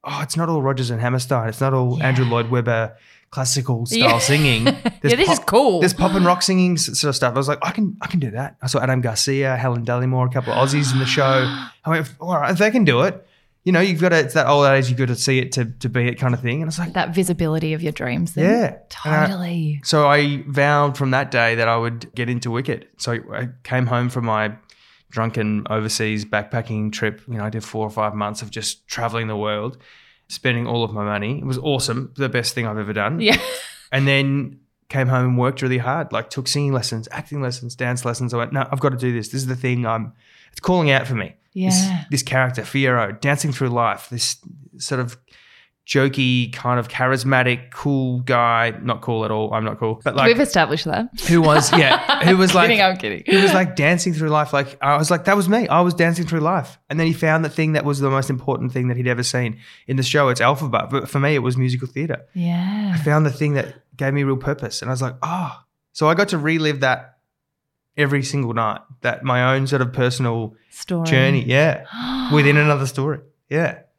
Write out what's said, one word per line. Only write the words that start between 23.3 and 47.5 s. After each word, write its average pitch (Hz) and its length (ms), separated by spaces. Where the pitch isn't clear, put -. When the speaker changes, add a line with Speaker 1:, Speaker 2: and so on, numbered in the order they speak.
Speaker 1:
I 123 160
came 127 240
home 123 220
from 123 160
my 107 280
drunken 110 600
overseas 107 560
backpacking 107 680
trip. 110 340
You 120 100
know, 107 80
I 110 40
did 107 140
four 110 220
or 107 60
five 107 220
months 107 280
of 107 100
just - 360
traveling 117 400
the 107 100
world, 107 400
spending 120 400
all 117 160
of 104 100
my 104 100
money. 104 360
It 139 60
was 127 140
awesome, 127 560
the 135 140
best 117 260
thing 117 120
I've 107 100
ever 104 160
done. 107 260
Speaker 2:
Yeah. 202 180
Speaker 1:
And 135 160
then 139 520
came 131 180
home 127 220
and 123 80
worked 127 240
really 127 180
hard, 139 320
like, 113 180
took 131 180
singing 143 260
lessons, 117 380
acting - 300
lessons, 123 340
dance 123 300
lessons. 120 280
I 120 40
went, 117 160
"No, 135 180
I've 135 80
gotta 135 180
do 123 160
this. 110 160
This 135 120
is 127 60
the 127 80
thing 123 300
I'm, 113 280
it's - 80
calling 170 320
out 131 160
for 131 80
me." 98 200
This, 185 300
Speaker 2:
Yeah. 175 260
Speaker 1:
this 139 120
character, 127 400
Fiero, 123 580
dancing 143 320
through 127 160
life, 117 400
this - 280
sort 131 220
of 120 180
jokey, 127 640
kind 123 280
of 117 100
charismatic, 127 840